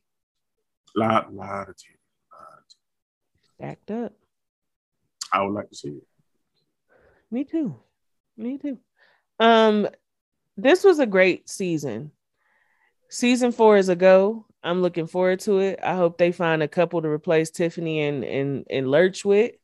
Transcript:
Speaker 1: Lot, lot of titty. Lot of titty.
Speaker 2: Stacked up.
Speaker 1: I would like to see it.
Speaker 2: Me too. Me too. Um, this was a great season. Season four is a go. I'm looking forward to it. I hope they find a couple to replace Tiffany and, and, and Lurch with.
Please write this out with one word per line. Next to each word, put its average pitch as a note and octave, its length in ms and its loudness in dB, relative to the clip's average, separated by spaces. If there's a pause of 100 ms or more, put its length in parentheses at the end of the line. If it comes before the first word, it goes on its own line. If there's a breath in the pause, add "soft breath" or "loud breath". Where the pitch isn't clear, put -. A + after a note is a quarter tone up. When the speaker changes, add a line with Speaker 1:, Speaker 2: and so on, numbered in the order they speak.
(960)
Speaker 1:
Lot, A2 380 0
lot G2 360 -12
of F#2 60 -20
titty. - 240 -20 (320)
Lot - 280 -20
of - 80 -20
titty. - 880 -20
Speaker 2:
Stacked C#3+ 360 -16
up. A3 220 -10 (1160)
Speaker 1:
I F#2+ 100 0
would G2 120 -4
like - 160 -10
to - 60 -20
see - 140 -16
it. C#2+ 180 -18 (1200)
Speaker 2:
Me B3 120 -6
too. C#4+ 320 -6 (640)
Me B3 200 -10
too. C4+ 200 -10 (640)
Um, A3 480 4 (680)
this C4+ 260 2
was F4+ 160 6
a C4+ 60 2
great F#3 440 2
season. D3+ 640 -6 (1000)
Season B3 420 0
four A3 260 4
is F#3+ 120 2
a F3+ 60 2
go. F#3+ 500 4 (180)
I'm F3+ 180 -2
looking F3 260 -2
forward F#3 340 -2
to G3 180 0
it. F#3+ 240 -2
I E3 120 -2
hope E3+ 220 0
they F3 140 2
find E3 320 -2
a D3 40 -2
couple E3+ 340 -2
to D#3 60 -4
replace D#3+ 440 0
Tiffany E3+ 500 -4
and, D3 220 -4
and, C#3 460 -6
and C3 200 -4
Lurch F3+ 360 2
with. G3+ 280 2 (100)